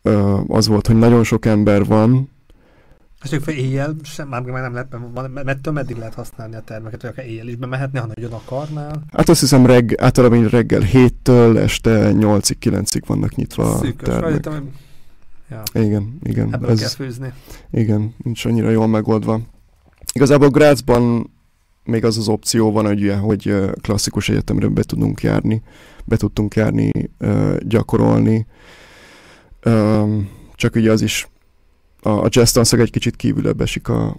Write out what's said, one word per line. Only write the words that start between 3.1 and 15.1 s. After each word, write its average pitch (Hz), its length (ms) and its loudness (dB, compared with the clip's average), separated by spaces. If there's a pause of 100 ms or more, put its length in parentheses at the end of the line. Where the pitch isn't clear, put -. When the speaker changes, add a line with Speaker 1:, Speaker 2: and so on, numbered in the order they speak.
Speaker 2:
És - 80 -10
akkor 156 220 -6
éjjel 135 500 -6
sem, - 240 -14
már, 123 140 -8
már 127 200 -8
nem 127 120 -8
lehet, 127 180 -10
mert 120 120 -12 (100)
van, 127 180 -10
mert, 135 140 -10
mert 135 260 -6
meddig 127 260 -6
lehet 113 160 -14
használni 113 420 -16
a 110 60 -14
termeket, 110 400 -14
hogy 120 80 -12
akár 127 160 -14
éjjel 113 220 -14
is 120 80 -10
bemehetne, 131 440 -8
ha 110 160 -8
nagyon 113 160 -10
akarnál? 147 800 -10
Speaker 1:
Hát - 180 2
azt 165 100 6
hiszem, 127 260 6
reg-, 120 360 6
általában 123 360 6
így 113 120 4
reggel 113 320 2
héttől 120 760 6
este 107 540 2
nyolcig, 104 460 2
kilencig 101 480 -2
vannak 104 300 -2
nyitva - 380 -2
a - 40 0
Speaker 2:
Szűkös, - 300 -4
Speaker 1:
termek. 120 160 -2
Speaker 2:
rájöttem, 151 300 -4
hogy... 147 100 -10 (840)